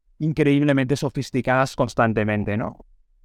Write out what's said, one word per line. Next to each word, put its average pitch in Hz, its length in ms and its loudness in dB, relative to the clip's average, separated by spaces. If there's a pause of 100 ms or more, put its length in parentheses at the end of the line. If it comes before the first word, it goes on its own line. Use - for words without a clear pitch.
(200)
increíblemente 143 760 2
sofisticadas 131 800 -2
constantemente, 107 800 0
¿no? - 300 -6 (400)